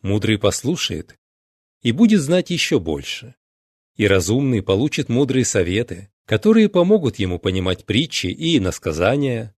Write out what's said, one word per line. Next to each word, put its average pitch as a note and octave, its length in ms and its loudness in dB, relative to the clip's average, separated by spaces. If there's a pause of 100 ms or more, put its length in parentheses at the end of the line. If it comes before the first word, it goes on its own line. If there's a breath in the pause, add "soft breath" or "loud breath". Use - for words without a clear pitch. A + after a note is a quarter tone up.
Мудрый G#2 380 0
послушает - 800 -4 (640)
и A#2 80 0
будет G#3 300 4
знать F3 280 0
ещё E3 300 0
больше, C#2+ 560 -8 (600)
и G#2 120 2
разумный G#2 560 2
получит C3 460 -2
мудрые B2+ 360 0
советы, F#2+ 680 -4 (140)
которые G#3+ 440 4
помогут F3+ 480 2
ему F2+ 200 -2
понимать F#2 480 -2
притчи B2 400 -2
и D#3+ 320 -2
иносказания G#2+ 1040 -2